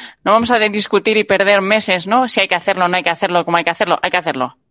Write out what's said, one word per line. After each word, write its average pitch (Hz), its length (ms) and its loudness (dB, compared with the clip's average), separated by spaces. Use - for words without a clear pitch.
no 196 100 2
vamos 233 180 2
a 233 80 2
de-, 214 100 2
discutir 208 480 0
y 208 60 2
perder 196 380 2
meses, 190 460 -2
¿no? 240 200 2
Si - 120 -2
hay 196 80 0
que 185 80 -2
hacerlo, 180 320 0
no 180 100 0
hay 175 60 -4
que 175 80 0
hacerlo, 175 340 -2
cómo 170 120 0
hay 170 60 0
que 170 80 -2
hacerlo, 175 300 0
hay 180 100 -2
que 180 60 0
hacerlo. 131 400 -4